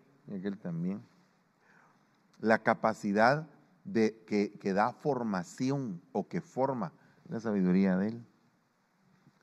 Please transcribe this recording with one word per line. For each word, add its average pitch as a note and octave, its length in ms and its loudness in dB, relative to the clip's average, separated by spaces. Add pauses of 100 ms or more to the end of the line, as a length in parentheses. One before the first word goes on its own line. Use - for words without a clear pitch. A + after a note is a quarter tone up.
(280)
y - 80 -12
aquel G2 220 -6
también. F2+ 440 -6 (1400)
La A2 240 4
capacidad A2 840 2 (400)
de, A2 400 0
que, G#2 320 0
que G2 140 -2
da G#2 180 2
formación A#2+ 1120 -4 (100)
o - 160 -4
que F3 140 -4
forma, B2+ 520 -4 (360)
la A#2 100 -6
sabiduría F#2+ 580 2
de G2+ 120 0
él. A#2+ 180 -10 (1160)